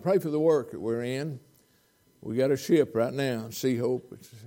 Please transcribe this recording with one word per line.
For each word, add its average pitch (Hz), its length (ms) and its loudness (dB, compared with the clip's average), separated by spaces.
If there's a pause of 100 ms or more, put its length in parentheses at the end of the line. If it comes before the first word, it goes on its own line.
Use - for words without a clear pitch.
Pray 190 160 2
for 165 140 0
the 151 80 0
work 151 320 4
that - 80 -10
we're 113 240 -2
in. 131 360 -6 (840)
We 110 120 -6
got 131 160 2
a 135 60 2
ship 147 360 4
right 117 180 2
now, 123 380 -4
Sea 127 280 -2
Hope. 123 360 -4
It's - 160 -20 (180)